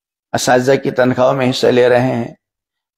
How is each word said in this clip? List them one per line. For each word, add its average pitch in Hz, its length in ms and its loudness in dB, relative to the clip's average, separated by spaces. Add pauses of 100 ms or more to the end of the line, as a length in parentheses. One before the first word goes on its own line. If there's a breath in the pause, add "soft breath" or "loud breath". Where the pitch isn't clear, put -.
(340)
असातिज़ा 127 420 0
की 139 160 -4
तनख्वाह 127 420 0
में 131 120 -2
हिस्सा 123 240 0
ले 123 200 4
रहे 123 220 2
हैं, 120 260 -8 (600)